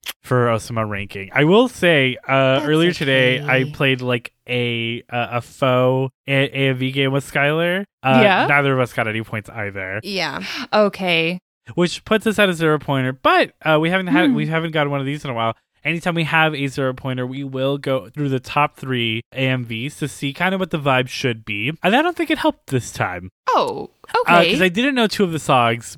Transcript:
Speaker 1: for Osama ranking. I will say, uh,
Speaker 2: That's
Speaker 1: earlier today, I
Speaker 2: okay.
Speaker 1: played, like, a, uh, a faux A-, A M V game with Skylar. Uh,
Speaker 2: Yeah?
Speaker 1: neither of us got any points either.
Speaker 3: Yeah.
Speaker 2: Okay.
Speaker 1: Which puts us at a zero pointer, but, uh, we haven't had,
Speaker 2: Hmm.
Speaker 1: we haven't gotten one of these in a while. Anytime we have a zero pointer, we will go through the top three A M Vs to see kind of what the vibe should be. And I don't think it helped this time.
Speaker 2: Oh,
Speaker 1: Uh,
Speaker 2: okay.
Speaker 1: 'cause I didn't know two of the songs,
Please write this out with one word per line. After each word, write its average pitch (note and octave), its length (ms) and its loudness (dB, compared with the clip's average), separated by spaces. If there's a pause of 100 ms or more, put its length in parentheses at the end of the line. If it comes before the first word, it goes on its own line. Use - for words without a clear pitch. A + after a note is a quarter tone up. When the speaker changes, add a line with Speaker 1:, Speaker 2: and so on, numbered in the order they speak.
(220)
Speaker 1:
for B2 260 2
Osama A2+ 400 -2
ranking. G2 460 -8
I C3+ 100 4
will G#3 240 6
say, D3 500 2 (100)
uh, C3+ 320 4
Speaker 2:
That's D3 60 -4
Speaker 1:
earlier D#3+ 280 2
today, C3 460 2
I C3 220 0
Speaker 2:
okay. D3 100 -4
Speaker 1:
played, C3 300 0
like, B2 320 -4 (140)
a, A#2 640 -4
uh, A#2+ 220 -4
a A#2+ 100 -2
faux C3 720 0 (140)
A-, C#3 40 -2 (140)
A C3+ 240 0
M B2+ 80 0
V C3 140 -2
game C3+ 200 0
with C#3 180 -2
Skylar. E3 560 0 (180)
Uh, C3 200 4
Speaker 2:
Yeah? G#3 240 4
Speaker 1:
neither C#3+ 260 4
of C3 60 0
us B2 140 -2
got A#2 140 -2
any A2 160 -2
points G#2+ 260 -10
either. G2 540 -8
Speaker 3:
Yeah. F3 400 -6 (280)
Speaker 2:
Okay. F3+ 680 0 (360)
Speaker 1:
Which - 300 0
puts A3 220 0
us A3 120 0
at G3+ 100 4
a F3+ 40 0
zero D#3 260 2
pointer, C3 340 -2
but, E4 400 2 (100)
uh, D#3 180 4
we E3 80 2
haven't F#3 180 -2
had, C#4 220 4
Speaker 2:
Hmm. B3 60 2
Speaker 1:
we D3+ 120 0
haven't D#3+ 240 -2
gotten D3+ 200 0
one C#3+ 80 -2
of C3+ 60 -4
these D3 180 -6
in C#3+ 80 -6
a - 20 -4
while. A2+ 220 0 (300)
Anytime E3 300 -2
we E3 80 0
have D#3+ 320 2
a C#3 120 -2
zero C3 260 -2
pointer, B2+ 340 -6
we C3 160 -10
will C3+ 340 -4
go C3+ 320 -4
through C#3+ 200 -4
the C3 100 0
top - 380 -2
three A#2 440 -2 (120)
A C3+ 160 -2
M B2+ 160 -2
Vs A#2 320 -8
to D#3 100 -4
see - 240 -6
kind F#3 220 -2
of F#3+ 80 -2
what F3+ 100 -4
the E3 80 -2
vibe C3 300 2
should A2+ 340 -4
be. A2 300 -6 (100)
And F#3 100 2
I C4+ 80 4
don't E4+ 140 0
think E4 160 -2
it D#4 60 -2
helped - 300 -2
this B2+ 260 -2
time. F#2 360 -6 (200)
Speaker 2:
Oh, F3 400 0 (260)
Speaker 1:
Uh, - 40 2 (200)
Speaker 2:
okay. E3+ 120 4
Speaker 1:
'cause G#3+ 100 0
I F#3 80 4
didn't B3 260 -2
know A#3 120 2
two G3 180 0
of E3+ 80 -2
the D#3 60 -4
songs, A#2 580 0